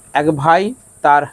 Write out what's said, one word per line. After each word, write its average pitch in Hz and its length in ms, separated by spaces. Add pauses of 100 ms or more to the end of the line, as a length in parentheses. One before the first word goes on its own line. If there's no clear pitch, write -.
(120)
এক 151 180
ভাই, 165 440 (280)
তার 147 200 (100)